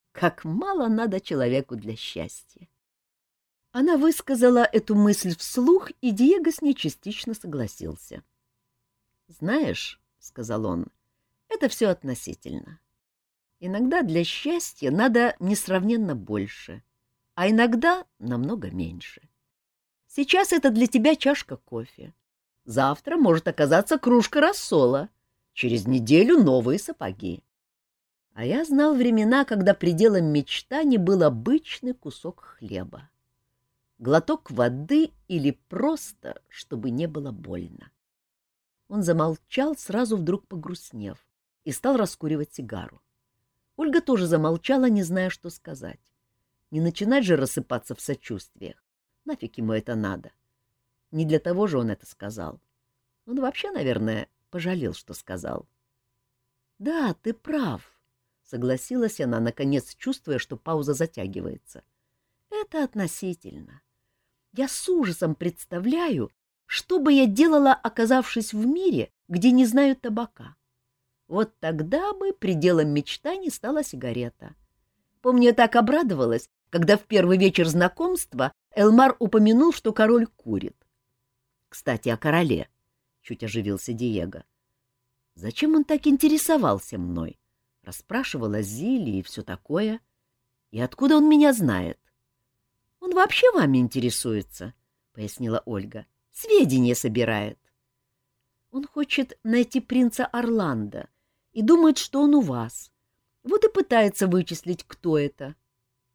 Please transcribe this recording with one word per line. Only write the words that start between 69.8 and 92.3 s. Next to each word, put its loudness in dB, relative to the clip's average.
табака. -8
Вот -2
тогда -2
бы -4
пределом 2
мечтаний -6
стала -6
сигарета. -10
Помню, 6
я 6
так 4
обрадовалась, 2
когда 4
в -2
первый 4
вечер 4
знакомства -2
Элмар 6
упомянул, 4
что -4
король 4
курит». -8
«Кстати, -6
о -2
короле», 0
чуть -14
оживился -6
Диего. -6
«Зачем -2
он 4
так 0
интересовался 2
мной? -8
Расспрашивал -8
о -4
Зиле -4
и -8
все -12
такое. -4
И -10
откуда 2
он 6
меня 6
знает?» -2